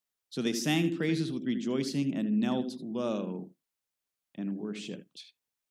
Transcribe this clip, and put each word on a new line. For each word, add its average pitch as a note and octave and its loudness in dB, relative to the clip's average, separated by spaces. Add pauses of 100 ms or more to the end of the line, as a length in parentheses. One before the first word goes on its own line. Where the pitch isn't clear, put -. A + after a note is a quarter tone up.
(300)
So - -4
they A2+ 2
sang D#3+ 4
praises D#3+ 2
with B2 -4
rejoicing B2+ 0
and G#2+ 2
knelt B2+ 2
low G#2+ -4 (840)
and G2 -4
worshiped. - -10 (380)